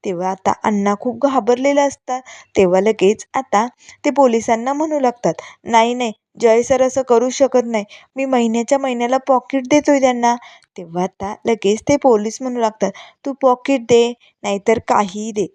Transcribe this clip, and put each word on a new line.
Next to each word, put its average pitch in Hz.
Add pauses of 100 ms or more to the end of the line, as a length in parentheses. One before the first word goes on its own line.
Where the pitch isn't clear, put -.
तेव्हा 185
आता 196 (120)
अण्णा 202
खूप 233
घाबरलेला 262
असतात. 262 (360)
तेव्हा 185
लगेच 214
आता 240 (380)
ते 294
पोलिसांना 240
म्हणू 302
लागतात, 240 (300)
"नाही, 233
नाही, 240 (280)
जय 233
सर 254
असं 262
करू 247
शकत 247
नाही. 226 (320)
मी 269
महिन्याच्या 233
महिन्याला 254
पॉकेट 254
देतोय 285
त्यांना." 240 (420)
तेव्हा 175
आता 196 (120)
लगेच 220
ते 285
पोलीस 220
म्हणू 247
लागतात, 214 (360)
"तू 277
पॉकेट 254
दे, 233 (300)
नाहीतर 202 (100)
काहीही 208
दे 208